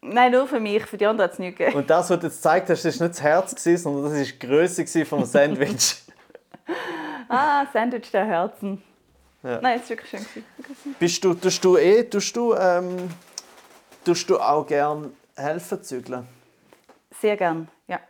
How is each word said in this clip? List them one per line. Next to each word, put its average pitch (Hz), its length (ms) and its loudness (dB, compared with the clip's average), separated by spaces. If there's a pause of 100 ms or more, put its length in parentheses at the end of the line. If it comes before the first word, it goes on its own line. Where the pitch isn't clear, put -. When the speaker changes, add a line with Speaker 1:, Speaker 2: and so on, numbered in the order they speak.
Speaker 1:
Nein, 247 300 4
nur 262 160 4
für 262 120 -2
mich, 214 260 -2
für 214 120 -12
die 202 80 0
anderen 208 240 2
hat's - 100 -12
nichts 180 200 -10
gegeben. 160 180 2
Speaker 2:
Und 139 120 -4
das, 175 200 4
was 175 100 2
du 170 60 -6
jetzt - 120 -6
gezeigt 180 320 2
hast, 165 140 2
das 156 160 -2
war 170 80 0
nicht 175 120 -6
das 139 40 -8
Herz 170 320 2
gewesen, 302 280 2
sondern 143 220 -4
das 147 80 -2
war 143 100 0
die 120 160 -8
Grösse 165 460 2
gewesen 160 200 -2
vom - 200 -2
Sandwich. 143 800 0
Speaker 1:
<laughs> - 60 -20 (1200)
Ah, 285 380 2
Sandwich 233 400 -2
der 202 140 2
Herzen. 196 580 -4 (580)
Speaker 2:
Ja. 123 200 -4
Speaker 1:
Nein, 247 160 2
es 247 60 -8
war - 80 -20
wirklich - 180 -12
schön 196 100 -12
gewesen. 220 240 -16 (140)
Wirklich 262 260 -20
schön. 277 160 -12
Speaker 2:
Bist 170 240 0
du, 185 100 4
tust 175 300 -2
du 180 140 8
eh, 190 260 6
tust 202 320 -4
du, 233 200 2
ähm, 180 540 0 (920)
tust 170 260 0
du 180 80 4
auch 143 300 2
gern 147 460 -2 (240)
helfen 165 440 -6
zügeln? 123 460 -10 (960)
Speaker 1:
Sehr 208 160 0
gern, 165 320 -2 (180)
ja. 180 220 -8